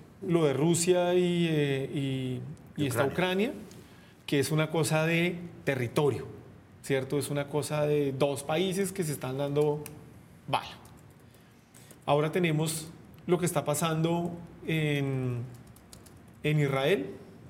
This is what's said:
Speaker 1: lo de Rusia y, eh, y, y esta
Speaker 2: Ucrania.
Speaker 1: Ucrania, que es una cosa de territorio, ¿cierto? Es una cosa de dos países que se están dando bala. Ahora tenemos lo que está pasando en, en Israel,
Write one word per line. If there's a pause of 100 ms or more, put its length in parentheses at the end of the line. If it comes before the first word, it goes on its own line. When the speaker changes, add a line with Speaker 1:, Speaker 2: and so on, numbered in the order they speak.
(260)
Speaker 1:
lo
de
Rusia
y,
eh,
y, (420)
y
esta
Speaker 2:
Ucrania.
Speaker 1:
Ucrania, (760)
que
es
una
cosa
de (260)
territorio, (560)
¿cierto?
Es
una
cosa
de
dos
países
que
se
están
dando (680)
bala. (1300)
Ahora
tenemos (380)
lo
que
está
pasando (360)
en, (1000)
en
Israel, (400)